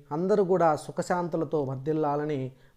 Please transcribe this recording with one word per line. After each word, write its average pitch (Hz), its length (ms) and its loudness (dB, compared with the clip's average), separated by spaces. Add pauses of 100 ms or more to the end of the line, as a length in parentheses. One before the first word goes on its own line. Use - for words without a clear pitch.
(120)
అందరూ 190 320 2
కూడా 170 320 4
సుఖశాంతులతో 165 840 -2
వర్ధిల్లాలని 143 880 -2 (240)